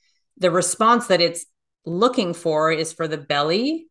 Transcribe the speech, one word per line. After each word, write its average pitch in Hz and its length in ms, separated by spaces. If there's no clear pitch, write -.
the 180 140
response 220 560
that 175 140
it's 170 240
looking 190 480
for 160 380
is 160 220
for 165 140
the 151 100
belly 170 720